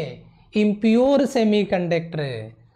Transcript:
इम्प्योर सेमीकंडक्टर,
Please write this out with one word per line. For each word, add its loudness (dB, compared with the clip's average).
इम्प्योर 2
सेमीकंडक्टर, -2